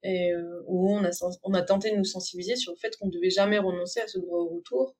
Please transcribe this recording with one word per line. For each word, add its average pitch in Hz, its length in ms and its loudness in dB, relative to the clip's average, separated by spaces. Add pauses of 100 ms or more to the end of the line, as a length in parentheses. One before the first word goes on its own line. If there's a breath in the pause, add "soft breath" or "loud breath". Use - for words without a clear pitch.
et, 180 300 2
euh, 170 340 -4
où 185 280 4
on 202 100 2
a 175 80 2
sens-, 180 300 -4
on 185 120 -2
a 180 80 4
tenté 196 280 2
de 208 60 2
nous 190 80 2
sensibiliser 185 520 -4
sur 214 160 -4
le 170 60 -12
fait 220 180 -6
qu'on 196 120 -4
devait 175 220 0
jamais 202 280 4
renoncer 180 420 -2
à 214 60 -4
ce 190 120 -6
droit 175 200 -2
au 170 100 0
retour. 240 520 -2